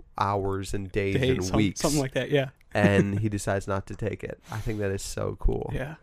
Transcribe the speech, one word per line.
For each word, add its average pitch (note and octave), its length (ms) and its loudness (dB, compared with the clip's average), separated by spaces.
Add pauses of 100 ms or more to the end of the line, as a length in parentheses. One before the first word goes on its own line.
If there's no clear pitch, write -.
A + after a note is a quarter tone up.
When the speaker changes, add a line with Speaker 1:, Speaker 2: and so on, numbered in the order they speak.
(160)
Speaker 1:
hours G2 580 0
and G2+ 180 -4
days G2 240 0
Speaker 2:
Days, C3 140 4
Speaker 1:
and F#2 140 2
Speaker 2:
some-, F#2+ 120 0
Speaker 1:
weeks. G#2+ 240 2
Speaker 2:
something D3+ 200 2
like C3 140 -2
that, B2+ 160 -2
yeah. C3+ 200 2 (220)
Speaker 1:
And G2+ 460 4
Speaker 2:
<laughs> - 20 0
Speaker 1:
he A2 80 0
decides G2+ 380 -2
not G2 220 -2
to G2 80 -8
take - 260 -6
it. - 160 -10 (140)
I A2 60 -6
think G#2+ 200 -4
that G2+ 140 0
is G2 100 -4
so G2+ 380 -6
cool. - 340 0
Speaker 2:
Yeah. C#3+ 280 -6